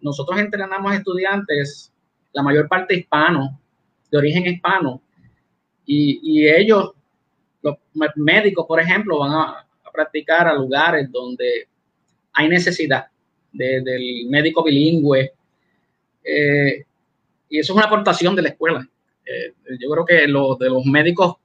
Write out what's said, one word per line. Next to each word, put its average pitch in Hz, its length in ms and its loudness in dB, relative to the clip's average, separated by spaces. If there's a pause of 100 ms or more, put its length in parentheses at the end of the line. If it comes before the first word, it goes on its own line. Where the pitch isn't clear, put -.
nosotros 151 380 -4
entrenamos 196 560 -4
estudiantes, 185 1000 -4 (400)
la 139 100 -4
mayor 147 260 2
parte 185 260 0
hispanos, 151 560 0 (600)
de 147 80 2
origen 156 280 0
hispano, 180 560 -2 (840)
y, 147 360 0
y 151 260 4
ellos, 190 440 4 (720)
los 147 140 -4 (180)
mé-, 156 220 -2
médicos, 170 500 2
por 160 140 2
ejemplo, 180 380 0
van 143 140 0
a, 156 120 0 (400)
a - 80 -20
practicar 156 540 0
a 160 80 2
lugares 139 560 0
donde 123 580 -6 (640)
hay 151 160 2
necesidad 170 580 0 (460)
de, 131 300 -2
del 123 460 -6
médico 156 340 2
bilingüe, 143 680 2 (880)
eh, 143 640 0 (680)
y 151 80 -2
eso 151 140 -2
es 185 40 2
una 214 100 4
aportación 202 480 2
de 180 80 0
la 156 60 -2
escuela. 156 400 -4 (360)
Eh, 120 280 -10 (260)
yo 123 120 -8
creo 160 140 -2
que 170 220 4
lo, 139 300 0
de 127 140 -2
los 131 160 -2
médicos 170 580 2